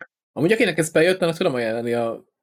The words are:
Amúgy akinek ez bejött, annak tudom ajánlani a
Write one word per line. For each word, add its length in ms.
Amúgy 200
akinek 260
ez 120
bejött, 320
annak 140
tudom 180
ajánlani 380
a 320